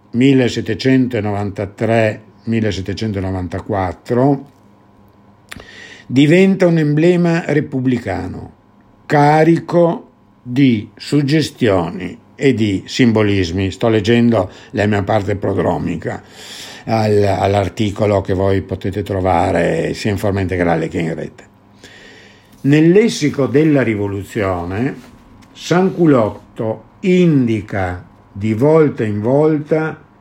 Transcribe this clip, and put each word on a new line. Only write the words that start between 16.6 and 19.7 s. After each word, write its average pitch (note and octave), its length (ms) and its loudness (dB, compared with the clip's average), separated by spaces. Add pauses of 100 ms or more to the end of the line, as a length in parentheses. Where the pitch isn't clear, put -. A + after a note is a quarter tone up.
al-, G#2+ 400 0
all'articolo G2 960 0
che G2 140 -4
voi G2 280 0
potete F#2+ 400 -6
trovare F#2 920 0